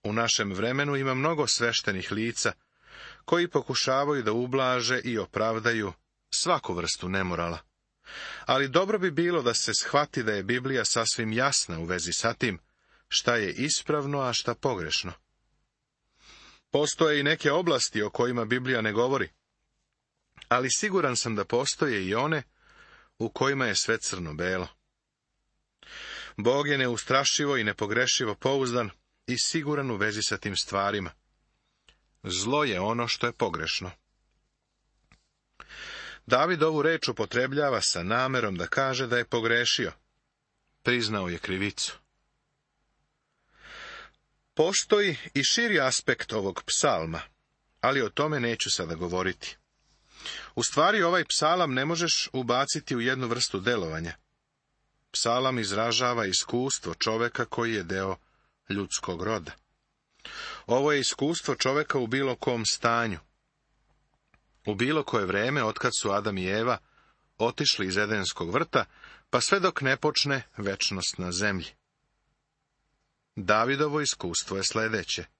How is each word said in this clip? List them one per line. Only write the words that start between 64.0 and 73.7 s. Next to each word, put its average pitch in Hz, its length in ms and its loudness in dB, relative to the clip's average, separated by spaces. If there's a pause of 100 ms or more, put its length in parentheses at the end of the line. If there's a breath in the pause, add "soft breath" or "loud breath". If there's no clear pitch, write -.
U 104 80 0
bilo 135 280 2
koje 107 220 2
vreme, 117 380 0
otkad 113 280 0 (100)
su 104 100 0
Adam 101 260 0
i 92 80 -2
Eva 110 320 0 (600 soft breath)
otišli 117 500 0
iz 92 100 0
Edenskog 101 560 -2
vrta, 139 320 2 (440 loud breath)
pa 120 120 2
sve 196 180 4
dok 175 220 0
ne 135 160 2
počne 143 460 0 (140)
večnost 98 600 -2
na 90 140 -4
zemlji. 92 360 -2 (1700)
Davidovo 135 640 2